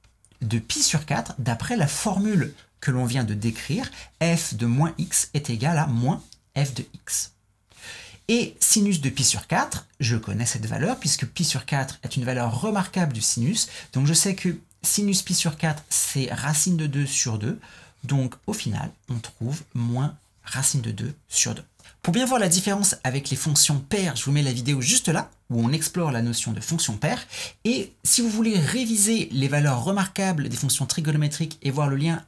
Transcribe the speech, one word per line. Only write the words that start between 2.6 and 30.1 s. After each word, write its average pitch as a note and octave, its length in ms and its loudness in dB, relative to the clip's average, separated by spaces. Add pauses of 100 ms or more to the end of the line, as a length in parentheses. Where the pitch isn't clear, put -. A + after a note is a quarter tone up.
que - 100 0
l'on B2+ 140 2
vient B2 180 0
de A2 120 0
décrire, A#2 540 -2 (320)
f E3 340 2
de A2+ 120 0
moins C#3 320 2
x - 360 -2
est D3 160 -2
égal C#3 280 0
à D3+ 80 2
moins B2+ 340 0 (360)
f C3+ 180 0
de B2+ 180 -4
x. - 420 -6 (920)
Et A#3 320 2
sinus G3+ 420 4
de C3+ 100 0
pi C3 120 -2
sur - 240 2
quatre, - 400 0 (140)
je A#2 160 2
connais G#2+ 300 -2
cette A2 200 -4
valeur, D3 320 -2
puisque - 280 -2
pi - 180 -4
sur - 220 -2
quatre - 360 -2
est - 140 -6
une B2+ 80 0
valeur A#2+ 360 -2
remarquable F#3 520 0
du A2 100 -4
sinus, D3 460 0 (240)
donc C3+ 160 4
je E3 60 4
sais F#3+ 200 4
que F3+ 240 -2 (240)
sinus G3+ 400 2
pi F#3 120 -4
sur D#3 220 0
quatre, D#3 320 -2
c'est - 440 0
racine D3 440 2
de D#3 100 0
deux C#3 200 0
sur A2+ 320 -2
deux, C3 200 -2 (460)
donc C3 300 0 (120)
au G#3 60 -4
final, - 380 -4 (180)
on B2 100 -4
trouve B2 440 -6 (120)
moins B2 420 -2 (280)
racine C3+ 360 0
de A2+ 120 -4
deux A2+ 220 -6 (140)
sur - 260 0
deux. - 100 -12 (380)
Pour F3 100 2
bien A#3+ 120 2
voir B3+ 140 2
la G3 100 2
différence G3 540 2
avec C3 280 -2
les C3+ 60 0
fonctions D3 440 2
paires, F#3 340 -2
je A2+ 100 -4
vous C#3 60 -2
mets D3 120 4
la C3 100 0
vidéo B2+ 280 0
juste F3 280 2
là, - 200 0 (220)
où A#2 100 2
on A#2 120 2
explore D#3 400 0
la A#2 100 0
notion A#2 300 -2
de G#2+ 80 -4
fonction C3+ 360 -2
paire. G#3 300 -2 (380)
Et A3+ 280 -2 (120)
si - 160 4
vous A#3 100 2
voulez A3 260 2
réviser A3 760 2
les C3+ 160 2
valeurs C#3+ 340 2
remarquables F#3 640 0